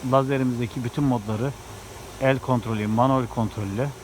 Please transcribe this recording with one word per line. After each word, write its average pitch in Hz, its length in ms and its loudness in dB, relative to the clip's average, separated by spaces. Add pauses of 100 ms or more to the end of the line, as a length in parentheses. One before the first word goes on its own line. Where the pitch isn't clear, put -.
(120)
lazerimizdeki 131 720 2
bütün 120 200 -2
modları 117 480 0 (720)
el 135 180 4
kontrolü, 113 480 0
manuel 123 400 4
kontrolle 110 600 -2 (140)